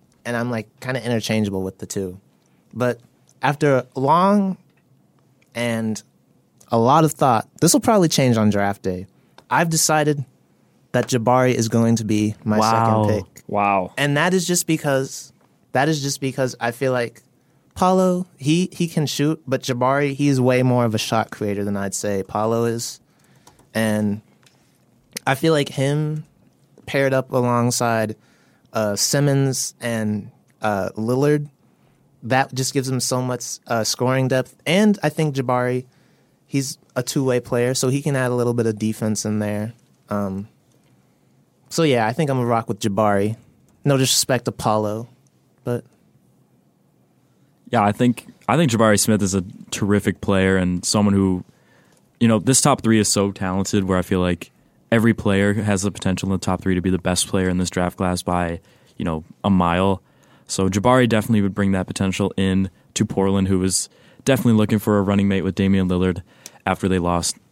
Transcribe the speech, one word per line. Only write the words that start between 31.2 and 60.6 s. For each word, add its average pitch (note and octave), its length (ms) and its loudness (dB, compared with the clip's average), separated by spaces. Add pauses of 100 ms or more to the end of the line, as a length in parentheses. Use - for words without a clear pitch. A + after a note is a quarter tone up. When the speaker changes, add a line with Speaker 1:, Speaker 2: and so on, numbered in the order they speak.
Speaker 1:
that C3 300 0
just B2+ 180 -4
gives C3 160 -2
him C3 120 -2
so B2+ 200 -2
much, B2+ 460 -8
uh, A2+ 180 -2
scoring C3 440 0
depth. C3 280 -2 (100)
And G3+ 360 4
I D#3 60 0
think D3+ 260 -2
Jabari, B2+ 500 -2 (640)
he's C3+ 320 -4 (160)
a B2 80 -4
two-way C3 380 0
player, B2 340 -2
so C3 140 0
he C#3 120 0
can C#3+ 140 -2
add B2+ 160 0
a B2 40 -2
little A#2+ 200 0
bit A#2+ 120 0
of G#2+ 120 -2
defense G#2+ 460 -4
in G#2+ 160 -2
there. G#2 320 -6 (360)
Um, G2+ 400 -6 (1200)
so, - 140 -2
yeah, A#2+ 240 2
I A2+ 60 -2
think D3 180 -2
I'm C3 60 0
gonna B2 120 -2
rock A2+ 200 0
with G#2+ 100 -6
Jabari. G#2 580 0 (480)
No C#3+ 120 2
disrespect C3 480 0
to A#2 80 -4
Paolo, G#2+ 560 -2 (560)
but A#2+ 200 -6 (1900)
Speaker 2:
Yeah, A2+ 120 2
I G#2 100 4
think, B2 400 -2 (160)
I A#2+ 80 2
think D#3+ 140 2
Jabari G#2+ 280 4
Smith G#2+ 240 2
is F#2+ 120 -2
a F#2 100 -2 (260)
terrific G2+ 500 0
player F#2+ 360 2
and F2+ 280 -2
someone G#2 300 2
who, F#2 300 0 (760)
you A#2 80 4
know, A2 100 4
this C3 220 2
top C#3 220 2
three A2+ 180 4
is G2+ 80 0
so G2 240 0
talented F#2+ 520 -2
where F#2 140 2
I F2+ 40 0
feel F#2 180 0
like F2+ 300 -2 (420)
every A2+ 220 4
player G2+ 400 2
has G#2 280 0
the G2+ 80 0
potential F#2+ 380 -4
in G2 40 0
the F#2 60 -2
top F#2 240 -4
three F#2+ 120 0
to F2+ 60 0
be F#2 100 -2
the F2+ 80 0
best F2+ 280 -2
player F#2 220 0
in F2+ 100 0
this F2+ 120 -2
draft F2+ 260 -2
class F2+ 260 -2
by, F2 380 -2 (360)
you - 80 -8
know, D#2+ 200 -4 (180)
a G2+ 80 0
mile. F#2 520 2 (440)
So F#2+ 220 -2